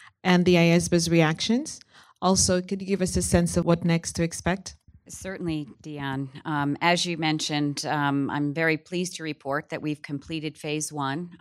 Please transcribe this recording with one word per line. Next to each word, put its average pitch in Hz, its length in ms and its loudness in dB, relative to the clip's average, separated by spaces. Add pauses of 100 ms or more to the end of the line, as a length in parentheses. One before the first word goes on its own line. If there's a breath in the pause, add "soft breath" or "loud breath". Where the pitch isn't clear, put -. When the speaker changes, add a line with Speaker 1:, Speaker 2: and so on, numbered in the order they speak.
(240 soft breath)
Speaker 1:
and 180 220 4
the 180 100 6
iasba's 170 540 4
reactions? 165 720 2 (420 soft breath)
Also, 185 400 2
could 190 200 -8
you 185 60 -10
give 190 140 -2
us 185 160 -2
a 175 40 2
sense 170 360 2
of 170 80 2
what 170 180 6
next 165 300 0
to 170 100 -2
expect? 175 520 -4 (320)
Speaker 2:
Certainly, 170 600 -6 (140)
Dion. 139 480 -6 (160)
Um, 143 360 0
as 175 260 4
you 170 100 -4
mentioned, 151 680 -2
um, 139 420 0
I'm 147 240 -2
very 160 240 0
pleased 180 380 -6
to 160 80 -12
report 147 460 -6
that 160 120 -8
we've 147 220 -6
completed 151 520 -8
phase 151 380 -6
one 147 480 -6